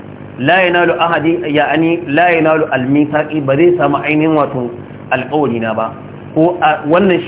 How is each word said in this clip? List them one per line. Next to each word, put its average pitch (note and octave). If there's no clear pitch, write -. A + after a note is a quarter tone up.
La E3+
yanalu F3
ahadi, E3
ya'ani D#3
la E3+
yanalu D#3
al-misaqi, D3
ba C3+
zai F3
samu C#3+
ainihin D3+
wato C3+
alƙawari C3
na A2
ba. A2
Ko F3
a, D#3
wannan F3